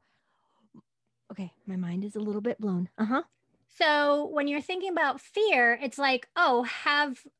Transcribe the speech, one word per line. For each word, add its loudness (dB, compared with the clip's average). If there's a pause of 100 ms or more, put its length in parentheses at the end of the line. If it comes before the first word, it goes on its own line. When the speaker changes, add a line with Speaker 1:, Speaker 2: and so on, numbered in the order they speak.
(1300)
Speaker 1:
Okay, -10 (140)
my -8
mind -4
is -10
a -6
little -4
bit -4
blown. -2
Uh-huh. 0 (540)
Speaker 2:
So 4
when -2
you're -2
thinking -6
about 0
fear, 2
it's -6
like, 0
oh, 4
have 0 (160)